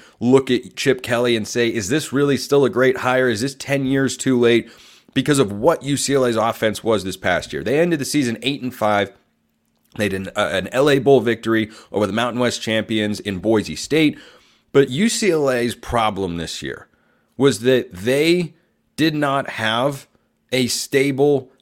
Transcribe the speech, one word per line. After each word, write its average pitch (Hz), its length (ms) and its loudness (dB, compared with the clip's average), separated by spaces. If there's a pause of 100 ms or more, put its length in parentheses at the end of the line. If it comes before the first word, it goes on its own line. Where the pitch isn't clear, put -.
(200)
look 131 280 4
at 120 280 -2
Chip 131 260 0
Kelly 120 320 0
and 107 140 -2
say, 120 260 0
"Is 101 140 -4
this 143 240 -2
really 139 240 2
still 143 280 2
a 120 60 2
great 127 280 2
hire? 127 300 0
Is 107 120 0
this 139 160 -4
ten 139 280 -4
years 135 320 0
too 131 220 0
late?" 117 320 4 (420)
Because 139 280 2
of 104 100 2
what 120 320 0
U 135 140 -2
C 135 180 -2
L 131 100 4
A's 120 120 0
offense 110 480 -2
was 107 180 2
this 92 140 -8
past 87 360 -2
year. 73 120 -6
They 135 160 0
ended 170 180 0
the 131 60 -6
season 120 380 -2
eight 131 200 -4
and 123 100 -6
five. 104 380 0 (840)
They 104 120 -2
did 95 140 -4
an, 95 140 -10
uh, 98 160 0
an 92 160 -4
L 139 200 2
A 143 100 4
Bowl 135 220 6
victory 110 500 0 (200)
over 104 160 0
the 95 60 -6
Mountain 117 280 -2
West 120 220 -2
champions 107 580 -2
in 98 180 -6
Boise 98 380 0
State. 151 420 0 (540)
But 139 180 4
U 180 180 0
C 220 220 0
L 151 200 2
A's 120 240 0
problem 98 640 -2
this 82 260 -8
year - 260 -12 (480)
was 123 240 2
that 123 320 2
they 147 640 0 (420)
did 156 180 0
not 139 360 -2
have 120 560 -2 (460)
a 127 140 0
stable, 139 840 0 (120)